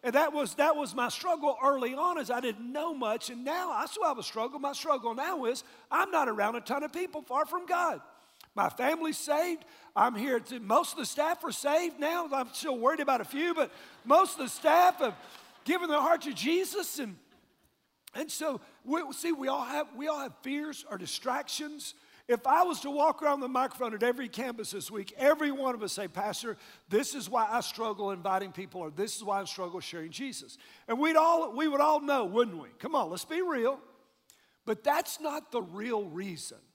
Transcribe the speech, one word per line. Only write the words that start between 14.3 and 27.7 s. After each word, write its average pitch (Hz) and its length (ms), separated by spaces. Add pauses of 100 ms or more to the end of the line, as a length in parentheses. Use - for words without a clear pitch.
of - 60
the 262 100
staff 359 480
have 226 180 (480)
given 349 260
their 294 120
heart 330 220
to 277 100
Jesus. 339 640
And, 208 220 (960)
and 294 160
so, 294 280 (240)
we, 302 180 (120)
see, 339 180
we 269 160
all 269 160
have, 294 300
we 277 140
all 302 120
have 262 220
fears 294 480
or 202 80
distractions. 277 960 (340)
If 240 200
I 320 160
was 339 180
to 277 80
walk 294 320
around 285 200
the 254 60
microphone 254 460
at 208 80
every 247 260
campus 233 440
this 185 180
week, 202 280
every 294 340
one 262 240
of 214 80
us 185 100
say, 196 140
"Pastor, 208 500 (320)
this 254 240
is 202 160
why 226 200
I 233 120
struggle 208 480